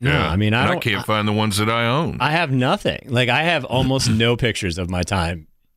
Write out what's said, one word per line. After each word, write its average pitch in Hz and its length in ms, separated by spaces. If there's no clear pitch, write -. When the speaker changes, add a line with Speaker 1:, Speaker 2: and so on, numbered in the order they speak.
Speaker 1:
No, 120 100
Speaker 2:
Yeah. 80 200
Speaker 1:
I 82 60
mean, 107 180
I 123 80
Speaker 2:
And 120 60
I 123 40
Speaker 1:
don't, - 80
Speaker 2:
can't 101 220
Speaker 1:
I, - 20
Speaker 2:
find 107 240
the 107 60
ones 107 240
that 107 120
I 117 160
own. 127 320
Speaker 1:
I 135 140
have 165 180
nothing. 135 580
Like, 120 200
I 127 140
have 160 240
almost 131 440
no 113 260
<clears throat> - 0
pictures 101 420
of 87 120
my 90 120
time 85 440